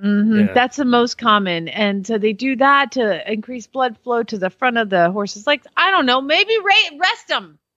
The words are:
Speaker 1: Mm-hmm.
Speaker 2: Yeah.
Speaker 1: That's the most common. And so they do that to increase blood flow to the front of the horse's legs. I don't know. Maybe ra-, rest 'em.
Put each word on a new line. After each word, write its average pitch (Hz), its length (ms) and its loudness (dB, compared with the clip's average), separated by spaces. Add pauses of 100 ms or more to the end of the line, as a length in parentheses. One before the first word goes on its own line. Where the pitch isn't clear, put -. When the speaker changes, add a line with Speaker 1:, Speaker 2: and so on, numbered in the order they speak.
Speaker 1:
Mm-hmm. 208 380 2
Speaker 2:
Yeah. 208 140 2
Speaker 1:
That's 247 220 2
the 285 80 -2
most 240 340 2
common. 190 500 0
And 196 380 -2
so 226 120 -2
they 214 140 0
do 262 240 -4
that 277 360 2
to 208 380 -2
increase 220 360 -8
blood 254 380 -4
flow 240 180 -2
to 220 160 -8
the 185 120 -4
front 240 280 -2
of 214 120 -2
the 175 200 4
horse's 208 360 -6
legs. 294 200 0 (100)
I 349 140 2
don't 349 160 2
know. 247 140 2
Maybe 381 380 0
ra-, 381 400 0
rest 381 320 -2
'em. 185 280 -6 (180)